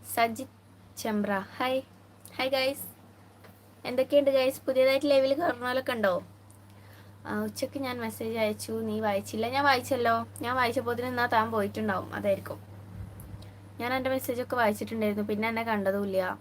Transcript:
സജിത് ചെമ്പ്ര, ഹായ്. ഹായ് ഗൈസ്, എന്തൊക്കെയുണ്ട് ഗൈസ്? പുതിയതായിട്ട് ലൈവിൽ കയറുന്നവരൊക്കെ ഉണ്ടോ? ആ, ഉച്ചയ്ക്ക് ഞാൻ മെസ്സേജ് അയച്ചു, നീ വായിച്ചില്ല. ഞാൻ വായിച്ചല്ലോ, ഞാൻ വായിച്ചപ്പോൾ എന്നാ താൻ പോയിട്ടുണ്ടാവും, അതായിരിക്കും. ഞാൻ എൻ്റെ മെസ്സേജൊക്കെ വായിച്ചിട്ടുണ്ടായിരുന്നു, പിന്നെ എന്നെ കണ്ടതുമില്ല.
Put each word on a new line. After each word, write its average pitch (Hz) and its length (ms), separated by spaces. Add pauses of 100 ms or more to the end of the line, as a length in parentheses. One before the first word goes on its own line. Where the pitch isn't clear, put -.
(140)
സജിത് 233 420 (460)
ചെമ്പ്ര, 208 320 (240)
ഹായ്. 262 240 (560)
ഹായ് 262 160
ഗൈസ്, 262 320 (1040)
എന്തൊക്കെയുണ്ട് 269 480
ഗൈസ്? 262 300
പുതിയതായിട്ട് 269 460
ലൈവിൽ 269 280
കയറുന്നവരൊക്കെ 247 560
ഉണ്ടോ? 202 160 (1120)
ആ, - 60 (140)
ഉച്ചയ്ക്ക് 262 360
ഞാൻ 247 200
മെസ്സേജ് 226 300 (100)
അയച്ചു, 214 300 (140)
നീ 214 160
വായിച്ചില്ല. 214 500
ഞാൻ 277 140
വായിച്ചല്ലോ, 247 460 (300)
ഞാൻ 240 160
വായിച്ചപ്പോൾ 240 500
എന്നാ 240 240
താൻ 220 200
പോയിട്ടുണ്ടാവും, 208 640
അതായിരിക്കും. 196 400 (1200)
ഞാൻ 240 160
എൻ്റെ 262 160
മെസ്സേജൊക്കെ 247 480
വായിച്ചിട്ടുണ്ടായിരുന്നു, 214 680
പിന്നെ 214 220
എന്നെ 226 180
കണ്ടതുമില്ല. 196 480 (240)